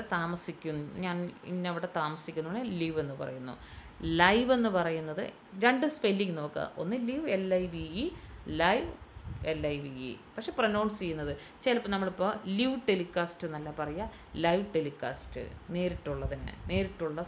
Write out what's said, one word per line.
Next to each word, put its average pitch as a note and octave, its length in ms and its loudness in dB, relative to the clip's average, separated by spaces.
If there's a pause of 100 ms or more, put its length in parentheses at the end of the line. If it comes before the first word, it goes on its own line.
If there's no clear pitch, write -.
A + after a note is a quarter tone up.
(120)
താമസിക്കുന്നു, E3 720 -2 (200)
ഞാൻ F3 120 0 (340)
ഇന്നവിടെ F3+ 440 -2
താമസിക്കുന്നു D#3+ 680 -2 (180)
ലിവ് D#3+ 220 0
എന്ന് C#3 180 -4
പറയുന്നു. C3 340 -6 (680)
ലൈവ് G#3+ 360 8
എന്ന് A#3 120 6
പറയുന്നത് E3 540 2 (420)
രണ്ട് B3+ 200 6 (100)
സ്പെല്ലിംഗ് G3 420 2
നോക്കുക, D3+ 400 -4
ഒന്ന് E3+ 200 -2 (120)
ലിവ്, C#4+ 180 -2 (100)
എൽ F#3+ 80 2 (160)
ഐ F3+ 40 0 (100)
വി D#3+ 100 -4 (180)
ഇ, - 20 0 (560)
ലൈവ്, G3 280 4 (640)
എൽ D#3 160 -2
ഐ D3 160 0
വി C#3 100 -8 (160)
ഇ. - 20 -6 (240)
പക്ഷെ A3+ 240 -8
പ്രൊനൗൺസ് G#3+ 400 2
ചെയ്യുന്നത് D#3 340 -2 (300)
ചിലപ്പോൾ A#3 320 2
നമ്മളിപ്പോൾ F#3+ 360 2 (260)
ലിവ് B3+ 180 4 (140)
ടെലികാസ്റ്റ് F3 580 2
എന്നല്ല D3+ 320 -6
പറയുക, D#3+ 320 -4 (340)
ലൈവ് F3 200 4 (100)
ടെലികാസ്റ്റ്, C#3 680 -2 (320)
നേരിട്ടുള്ളതിന്, C#3+ 800 -2 (140)
നേരിട്ടുള്ള F3 580 -2